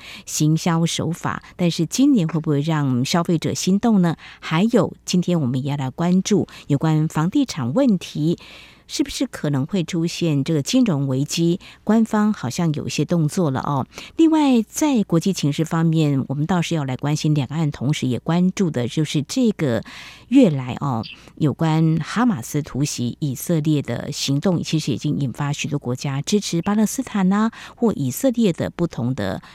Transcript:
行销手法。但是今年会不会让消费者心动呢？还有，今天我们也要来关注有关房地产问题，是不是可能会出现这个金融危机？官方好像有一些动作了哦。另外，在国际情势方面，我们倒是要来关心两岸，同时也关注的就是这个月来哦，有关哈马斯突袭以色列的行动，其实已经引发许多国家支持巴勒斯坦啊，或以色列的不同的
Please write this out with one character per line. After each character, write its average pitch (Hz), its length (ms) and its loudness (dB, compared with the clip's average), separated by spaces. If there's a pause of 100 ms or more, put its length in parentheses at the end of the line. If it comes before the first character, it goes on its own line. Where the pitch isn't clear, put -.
(260)
行 156 280 2
销 165 300 2
手 - 260 -2
法。 - 320 -6 (140)
但 175 140 0
是 165 160 -2
今 285 260 2
年 175 160 4
会 160 100 -2
不 156 120 -2
会 143 100 2
让 143 460 0
消 170 160 2
费 170 160 0
者 139 160 -2
心 190 260 0
动 220 220 4
呢？ 165 140 2 (220)
还 165 260 0
有， 220 280 4 (140)
今 180 160 2
天 175 180 0
我 135 60 0
们 131 180 -2
也 139 60 -4
要 143 80 -2
来 131 100 -4
关 180 340 2
注 180 240 2 (200)
有 143 100 2
关 156 320 2
房 160 220 0
地 285 160 0
产 123 260 -4
问 233 240 4
题， 160 400 -2 (500)
是 - 160 -4
不 - 60 -2
是 - 180 -4
可 - 220 -6
能 139 160 0
会 185 180 -2
出 165 240 -2
现 151 380 0
这 165 80 -2
个 151 80 2
金 254 240 2
融 143 220 0
危 135 180 0
机？ 170 340 0 (260)
官 220 200 4
方 214 300 0
好 - 160 -6
像 170 240 0
有 - 120 -6
一 135 40 -6
些 - 120 -2
动 160 240 2
作 156 240 0
了 131 100 -2
哦。 139 260 -2 (300)
另 320 140 6
外， 277 380 4
在 277 360 0
国 165 140 2
际 165 140 2
情 147 180 0
势 160 140 0
方 165 220 0
面， 151 420 2
我 135 60 -4
们 147 100 -2
倒 175 160 0
是 165 140 -2
要 151 100 -2
来 131 140 -4
关 147 180 0
心 151 180 0
两 143 140 0
岸， 151 220 -2
同 143 240 -2
时 - 120 -2
也 123 120 0
关 180 340 0
注 180 180 0
的 120 180 -2
就 156 160 -2
是 143 180 -2
这 247 300 0
个 120 300 -2 (460)
月 240 220 8
来 127 300 -2
哦， 127 220 -2 (340)
有 147 180 2
关 160 480 2
哈 226 240 0
马 185 160 0
斯 - 180 -4
突 143 240 -4
袭 120 360 -4
以 139 140 -2
色 165 260 -2
列 147 200 2
的 - 320 -6
行 139 280 -2
动， 180 220 0
其 - 160 -2
实 151 140 -2
已 104 60 -2
经 151 200 -2
引 131 140 -2
发 143 200 -4
许 127 160 -6
多 143 100 -4
国 123 160 -4
家 139 260 -4
支 208 200 0
持 170 200 -2
巴 202 140 -2
勒 214 100 2
斯 - 180 -4
坦 190 300 0
啊， 214 200 0 (240)
或 226 180 2
以 131 160 -2
色 269 200 0
列 226 220 2
的 98 180 -4
不 170 160 -2
同 127 280 -4
的 95 260 -4 (140)